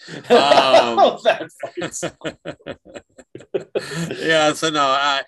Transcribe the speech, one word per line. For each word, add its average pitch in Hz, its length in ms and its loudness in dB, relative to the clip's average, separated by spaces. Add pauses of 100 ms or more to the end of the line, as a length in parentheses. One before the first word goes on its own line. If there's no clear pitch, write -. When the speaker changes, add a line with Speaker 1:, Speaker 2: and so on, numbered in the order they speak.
Speaker 1:
<laughs> 147 220 -14
Speaker 2:
Um, 135 680 4
Speaker 1:
Oh, - 260 4
that 170 240 -2 (140)
fucking 175 300 -10
song. - 200 -8 (2000)
Speaker 2:
<laughs> - 40 -10
yeah, 156 340 2
so 160 160 -4
no, 151 140 0
I, 139 460 0